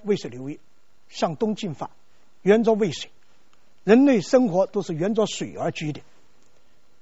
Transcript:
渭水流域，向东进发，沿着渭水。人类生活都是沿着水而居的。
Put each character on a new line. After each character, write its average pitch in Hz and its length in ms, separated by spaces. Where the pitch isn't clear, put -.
渭 202 100
水 - 140
流 127 200
域， 151 120
向 170 260
东 214 200
进 170 180
发， - 180
沿 214 220
着 226 100
渭 202 180
水。 - 200
人 240 220
类 254 160
生 254 260
活 185 180
都 202 160
是 170 140
沿 180 180
着 208 120
水 - 320
而 156 140
居 151 200
的。 139 100